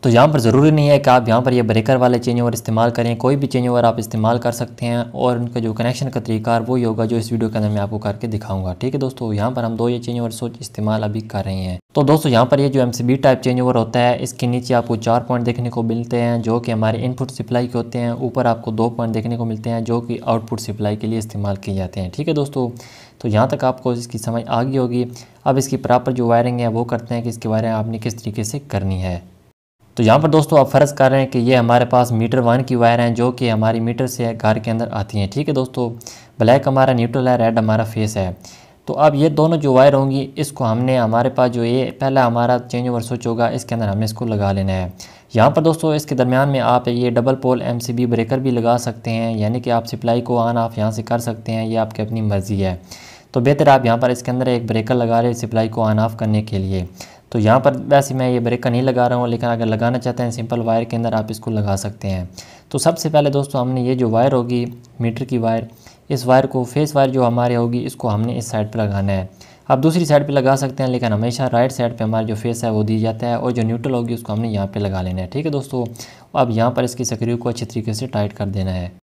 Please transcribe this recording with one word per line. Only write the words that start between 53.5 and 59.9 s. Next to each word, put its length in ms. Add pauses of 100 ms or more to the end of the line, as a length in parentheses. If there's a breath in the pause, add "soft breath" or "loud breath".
आप 180
यहाँ 120
पर 120
इसके 200
अंदर 180
एक 180
ब्रेकर 300
लगा 240
लें 160
सप्लाई 320
को 160
on 160
off 180
करने 240
के 160
लिए। 300 (440 loud breath)
तो 60
यहाँ 220
पर 180
वैसे 360
मैं 160
ये 100
ब्रेकर 300
नहीं 120
लगा 240
रहा 120
हूँ, 100
लेकिन 200
अगर 180
लगाना 320